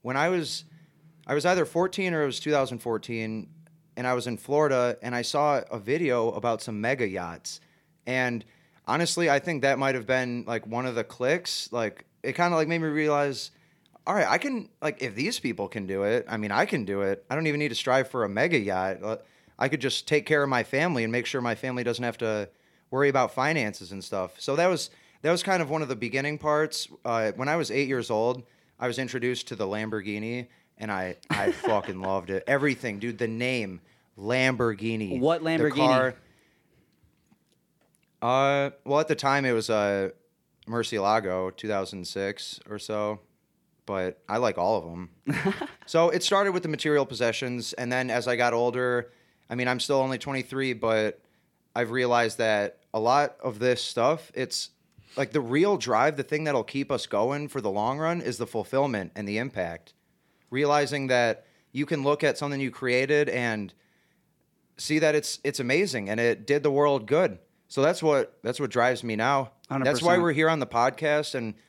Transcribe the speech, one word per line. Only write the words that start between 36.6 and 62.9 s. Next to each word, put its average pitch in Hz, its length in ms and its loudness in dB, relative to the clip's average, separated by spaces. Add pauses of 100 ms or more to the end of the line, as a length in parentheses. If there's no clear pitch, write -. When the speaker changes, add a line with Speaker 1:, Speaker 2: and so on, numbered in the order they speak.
Speaker 1:
Uh, 139 500 2 (140)
well, 139 160 2
at 156 80 0
the 156 60 0
time, 139 300 2
it 127 80 2
was 113 180 0
a 101 420 2 (560)
Murcielago, 98 880 0
two 107 120 -8
thousand 98 380 -4
six - 600 -6
or 104 100 -10
so. 104 420 -4 (680)
But 92 420 -2
I 104 80 0
like 113 220 2
all 98 200 2
of 82 60 -4
'em. 85 260 -10 (160)
Speaker 2:
<laughs> 160 280 0 (320)
Speaker 1:
So 165 240 4
it 180 120 0
started 196 300 2
with 180 100 -2
the 170 60 -4
material 147 380 2
possessions, 120 680 -4
and 123 180 -6
then 127 200 0
as 120 180 0
I 123 80 2
got 120 160 4
older, 123 580 0 (380)
I 120 60 -6
mean, 123 140 0
I'm 123 120 0
still 139 200 2
only 131 180 -2
twenty-three, 131 560 -4
but 110 460 0 (540)
I've 117 160 -2
realized 120 480 2
that 107 420 0 (120)
a 110 80 -2
lot 135 420 2
of 113 160 -4
this 123 240 2
stuff, 147 520 0
it's, - 360 -6 (460)
like, 139 160 -2
the 151 80 2
real 156 380 2
drive, 127 380 2
the 139 60 -4
thing 151 220 -4
that'll 135 200 0
keep - 260 -4
us 127 160 -2
going 135 420 0
for 139 140 -6
the 101 80 0
long 110 280 -2
run 165 220 0
is 110 180 -4
the 113 80 -4
fulfillment 113 680 -2
and 104 120 -6
the 104 100 -2
impact. 92 560 -6 (560)
Realizing 143 560 2
that 120 400 2 (260)
you 135 140 -2
can 147 160 -2
look 147 220 2
at 131 120 2
something 143 240 -4
you 131 100 -2
created 135 580 2